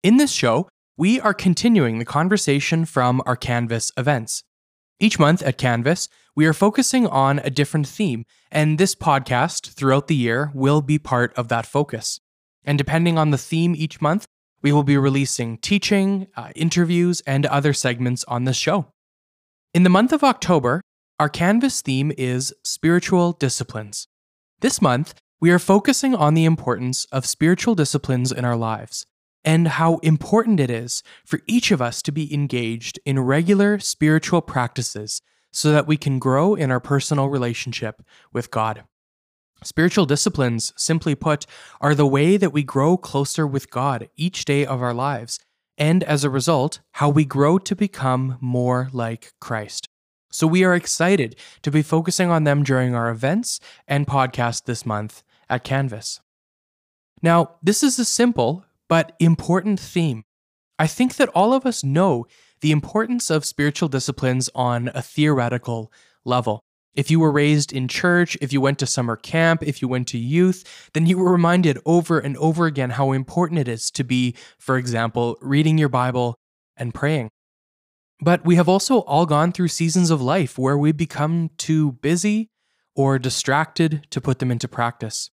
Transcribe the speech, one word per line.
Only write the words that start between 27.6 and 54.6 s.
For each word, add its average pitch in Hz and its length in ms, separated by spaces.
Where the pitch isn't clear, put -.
disciplines 135 580
in 123 140
our 120 100
lives 113 520
and 160 260
how 165 280
important 202 600
it 127 100
is 120 320
for - 220
each 233 240
of 139 100
us 117 220
to - 80
be 147 200
engaged 120 720
in 135 160
regular 196 600
spiritual 156 600
practices 117 800
so 151 200
that 151 160
we 156 100
can 135 220
grow 139 340
in 156 160
our 127 100
personal 139 480
relationship 120 760
with 120 200
God. 110 320
Spiritual 170 420
disciplines, 131 720
simply 160 380
put, 147 320
are 147 160
the 147 100
way 143 320
that 180 160
we 147 80
grow 139 340
closer 143 520
with 135 240
God 127 440
each 175 300
day 143 180
of 131 180
our 123 120
lives, 120 460
and 160 280
as 143 200
a 147 60
result, 135 520
how 147 160
we 151 160
grow 143 320
to 190 180
become 131 640
more 123 540
like 117 460
Christ. 107 480
So - 160
we 180 160
are 180 100
excited 170 600
to 147 100
be 151 100
focusing 170 480
on 160 160
them 143 180
during 127 320
our 117 140
events 135 500
and 143 200
podcast 127 560